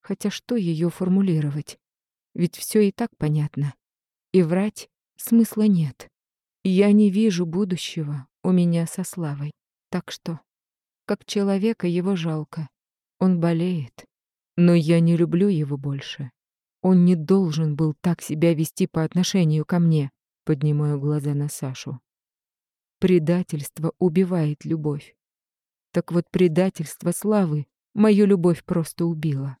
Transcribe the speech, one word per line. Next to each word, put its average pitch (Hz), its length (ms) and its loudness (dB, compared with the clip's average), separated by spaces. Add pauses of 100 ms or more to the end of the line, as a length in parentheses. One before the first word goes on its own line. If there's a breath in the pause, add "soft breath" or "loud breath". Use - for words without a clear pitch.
Хотя 202 300 -6
что - 260 -6
ее 170 340 -2
формулировать? 170 880 -2 (560)
Ведь 170 220 -2
все - 240 0
и 202 100 4
так - 260 -8
понятно. 151 580 -2 (580)
И 185 100 4
врать 185 480 -4 (260)
смысла 226 460 2
нет. 175 460 0 (560)
Я 190 280 4
не 208 180 6
вижу 185 360 0
будущего 160 800 -6 (180)
у 185 60 0
меня 170 360 2
со 185 180 -10
Славой. 147 480 -8 (380)
Так 180 200 -8
что, - 300 -10 (680)
как - 180 -6
человека 196 640 -2
его 180 300 -2
жалко. 160 520 -6 (500)
Он 185 220 2
болеет. 170 640 -2 (520)
Но 175 180 6
я 165 260 4
не 170 160 4
люблю 170 320 2
его 151 280 -2
больше. 139 540 -10 (520)
Он 185 220 6
не 180 100 6
должен 160 640 0
был 151 180 0
так - 260 -2
себя 160 340 2
вести - 320 -2
по 160 180 -2
отношению 156 600 0
ко 175 140 0
мне. 160 320 2 (340)
Поднимаю 147 540 0
глаза 147 360 -2
на 147 140 -4
Сашу. 131 520 -10 (1000)
Предательство 165 1000 -2
убивает 175 640 0
любовь. 151 500 -6 (800)
Так - 180 -4
вот, 170 200 -2
предательство 175 840 0
Славы 180 540 -2 (280)
мою 208 320 4
любовь 180 380 2
просто 170 400 -4
убило. 151 560 -4